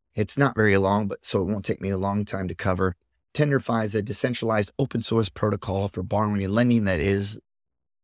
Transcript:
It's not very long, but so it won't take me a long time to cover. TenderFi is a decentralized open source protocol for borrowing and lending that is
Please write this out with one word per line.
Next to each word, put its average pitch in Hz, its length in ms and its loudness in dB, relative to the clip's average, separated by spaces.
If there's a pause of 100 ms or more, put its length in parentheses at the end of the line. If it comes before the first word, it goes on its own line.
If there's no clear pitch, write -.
(160)
It's 107 220 -2
not 139 180 2
very 104 220 6
long, 101 300 2
but - 160 -8
so 104 180 0
it 87 60 -2
won't 98 180 -4
take - 160 -4
me 95 80 -4
a 98 80 -2
long 101 260 -2
time 95 240 -6
to 85 80 -8
cover. 92 400 0 (380)
TenderFi 127 520 0
is 101 80 -4
a 110 80 0
decentralized 110 800 -2
open 123 220 -2
source 113 280 0
protocol 101 600 -2
for - 140 -6
borrowing 104 400 0
and 95 120 -2
lending 120 300 4
that 90 160 2
is 101 380 0 (640)